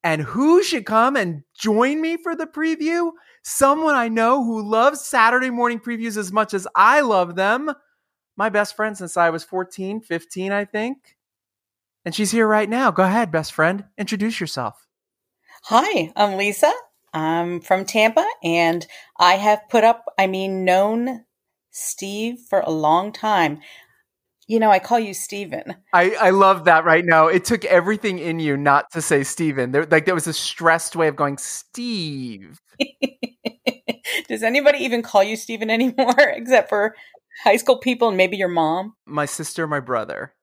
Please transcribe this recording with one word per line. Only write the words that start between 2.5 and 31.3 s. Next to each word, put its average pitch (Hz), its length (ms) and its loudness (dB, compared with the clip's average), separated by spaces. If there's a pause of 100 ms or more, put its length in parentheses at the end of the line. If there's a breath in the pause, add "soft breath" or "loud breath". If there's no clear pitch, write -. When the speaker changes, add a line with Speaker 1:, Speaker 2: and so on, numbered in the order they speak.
Speaker 1:
Someone 294 500 2
I 240 140 0
know 226 340 0
who 226 180 -4
loves 226 400 0
Saturday 254 500 2
morning 240 280 -2
previews 226 380 -8
as 196 160 -6
much 208 220 -2
as 190 200 -4
I 240 280 6
love 180 340 0
them. 240 360 -2 (640)
My 208 120 -2
best 208 260 -2
friend 214 240 -6
since 180 180 -8
I 170 140 4
was 160 140 -6
fourteen, 190 560 -8
fifteen, 180 500 -8
I 202 140 -2
think." 220 520 -8 (880)
And 170 80 -8
she's 202 200 -2
here 220 160 2
right 214 200 2
now. 240 220 0
Go 185 140 0
ahead, 196 260 0
best 160 220 -4
friend. 185 320 -2 (120)
Introduce 208 440 -4
yourself. 127 480 -8 (800 soft breath)
Speaker 2:
Hi, 240 500 2
I'm 202 200 0
Lisa. 202 360 0 (420)
I'm 170 460 -2
from 190 240 -2
Tampa, 226 420 2 (160)
and 170 420 0 (360 loud breath)
I 180 140 6
have 214 360 0
put 220 140 4
up, 233 220 2 (120)
I 196 80 4
mean, 190 380 -4
known 220 600 0 (440)
Steve 220 680 -8 (100)
for 196 80 2
a 165 140 -2
long 160 400 0
time. 170 480 0 (880 soft breath)
You 226 100 2
know, 220 140 6
I 190 80 6
call 233 180 0
you 208 160 -4
Steven. 190 600 -10 (180)
Speaker 1:
I, 180 260 4
I 190 100 4
love 190 340 4
that 160 200 6
right 170 200 4
now. 160 240 6
It 180 160 2
took 226 200 -2
everything 185 540 2
in 165 220 -4
you 147 160 0
not 143 340 2
to 165 100 -8
say 147 220 2
Steven. 135 480 -4
There, 147 160 0
like, 156 180 2
there 180 120 0
was 156 100 -4
a 165 60 -6
stressed - 640 -2
way 165 100 2
of 147 80 0
going, 143 240 -2